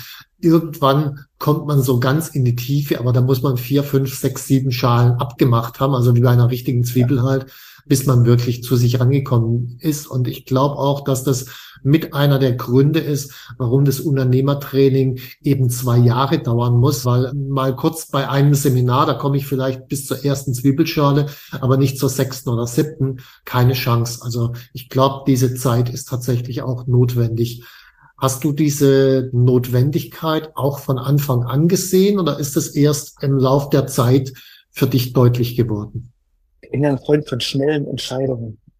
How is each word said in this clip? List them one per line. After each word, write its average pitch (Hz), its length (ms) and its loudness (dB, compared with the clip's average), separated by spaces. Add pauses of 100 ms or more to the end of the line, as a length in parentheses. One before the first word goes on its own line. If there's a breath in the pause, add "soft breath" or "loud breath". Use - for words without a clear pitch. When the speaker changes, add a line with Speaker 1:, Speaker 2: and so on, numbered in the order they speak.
(400 loud breath)
Speaker 1:
irgendwann 151 840 0 (140)
kommt 151 260 0
man 143 160 2
so 123 180 2
ganz 139 300 0
in 131 160 -2
die 120 100 0
Tiefe, 143 440 -4
aber 123 140 -2
da 127 80 2
muss 127 200 0
man 135 160 0
vier, 139 260 -2
fünf, 135 300 -2
sechs, - 320 -6
sieben 135 260 0
Schalen 120 420 2
abgemacht 117 640 0
haben, 139 160 0
also 120 200 2
wie 120 60 4
bei 123 80 4
einer 120 220 4
richtigen 123 320 -2
Zwiebel 123 400 0
halt, 135 240 -2 (380 loud breath)
bis 139 200 0
man 123 200 4
wirklich 120 380 2
zu - 120 -2
sich 120 240 2
rangekommen 120 800 0
ist. 147 280 -4
Und 127 200 -4
ich - 180 -10
glaub 139 320 0
auch, 143 260 -2
dass 131 200 -2
das 135 220 -2 (380 loud breath)
mit 151 300 2
einer 143 260 2
der 131 140 2
Gründe 139 460 2
ist, 143 320 -6 (260 loud breath)
warum 131 280 2
das 135 140 0
Unternehmertraining 135 1200 2 (220 loud breath)
eben 139 280 0
zwei 123 280 0
Jahre 123 420 4
dauern 120 380 0
muss, 143 280 2
weil 123 280 0
mal 135 420 -2
kurz 160 320 -4
bei 135 200 -2
einem 139 280 2
Seminar, 127 500 2
da 151 80 2
komme 139 240 -2
ich 139 80 -4
vielleicht 131 420 -4
bis - 200 -8
zur - 180 -6
ersten 135 280 -2
Zwiebelschale, 143 720 2 (240 loud breath)
aber 131 260 0
nicht 135 220 0
zur 139 100 0
sechsten 131 400 -6
oder 120 160 -2
siebten, 135 520 -4 (280 loud breath)
keine 127 280 2
Chance. 120 500 -2
Also 117 300 -4 (200 loud breath)
ich - 160 -16
glaub, 135 360 0
diese 127 280 2
Zeit 120 360 0
ist - 200 -10
tatsächlich 123 540 -4
auch 127 240 -8
notwendig. 120 760 0 (540 loud breath)
Hast 131 260 -2
du 151 80 0
diese 135 800 2
Notwendigkeit 127 1200 0
auch 139 240 -4
von 135 180 -4
Anfang 135 460 0
an 139 240 0
gesehen 190 500 2
oder 156 220 -2
ist 151 180 -4
es 156 120 -2
erst 147 520 0
im 139 160 0
Lauf 135 320 2
der 135 160 2
Zeit 127 480 2 (380 loud breath)
für - 160 -2
dich 123 260 -2
deutlich 123 420 2
geworden? 107 580 -6 (520)
Speaker 2:
Ich - 60 -20
bin 127 100 -4
ja 147 80 2
ein 135 80 -2
Freund 151 320 -2
von 127 120 -6
schnellen 143 460 -2
Entscheidungen, 123 720 -6 (220)